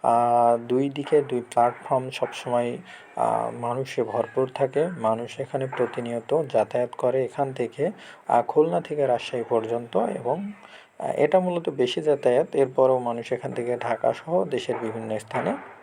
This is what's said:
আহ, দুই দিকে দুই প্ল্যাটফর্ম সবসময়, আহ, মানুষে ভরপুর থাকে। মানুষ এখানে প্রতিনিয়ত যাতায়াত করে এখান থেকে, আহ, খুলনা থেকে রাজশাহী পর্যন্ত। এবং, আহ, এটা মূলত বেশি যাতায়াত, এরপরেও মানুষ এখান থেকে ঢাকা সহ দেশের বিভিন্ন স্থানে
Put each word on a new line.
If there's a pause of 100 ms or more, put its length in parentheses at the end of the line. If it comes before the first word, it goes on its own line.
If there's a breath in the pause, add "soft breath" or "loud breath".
আহ,
দুই
দিকে
দুই
প্ল্যাটফর্ম
সবসময়, (380 loud breath)
আহ,
মানুষে
ভরপুর
থাকে।
মানুষ
এখানে
প্রতিনিয়ত
যাতায়াত
করে
এখান
থেকে, (380 loud breath)
আহ,
খুলনা
থেকে
রাজশাহী
পর্যন্ত।
এবং, (460 loud breath)
আহ,
এটা
মূলত
বেশি
যাতায়াত,
এরপরেও
মানুষ
এখান
থেকে
ঢাকা
সহ
দেশের
বিভিন্ন
স্থানে (260)